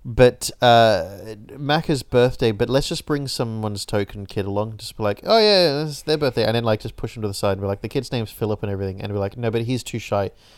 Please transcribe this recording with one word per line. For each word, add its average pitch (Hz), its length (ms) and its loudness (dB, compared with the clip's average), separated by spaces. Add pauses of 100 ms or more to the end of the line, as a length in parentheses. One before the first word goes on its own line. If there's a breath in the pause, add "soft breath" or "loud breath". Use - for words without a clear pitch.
but, 123 460 4 (140)
uh, 113 400 6 (480)
Macca's 143 500 -2
birthday, 123 500 2
but 110 180 -2
let's 135 200 2
just - 160 -6
bring 143 220 -2
someone's 110 580 -4
token 101 400 -4
kid 98 200 -6
along. 104 320 -4
Just - 200 -14
be 110 60 -6
like, 104 220 -2
"Oh, 220 120 4
yeah, 180 460 4
it's 151 200 -8
their 151 140 0
birthday." 131 280 0
And 113 100 2
then, 117 80 0
like, 110 160 2
just - 160 -12
push - 200 -10
him 117 80 -10
to 107 40 -2
the 98 80 -4
side 101 180 0
and 98 80 -4
be 101 60 -2
like, 98 140 -4
"The 113 80 -6
kid's 131 220 -4
name's 117 200 -4
Philip 107 320 -4
and 101 80 -6
everything." 98 300 -6
And 104 120 -8
be 101 60 -2
like, 101 180 -4
"No, 120 140 -2
but 117 120 -2
he's 123 200 -4
too - 160 -8
shy. 101 320 -2 (260 soft breath)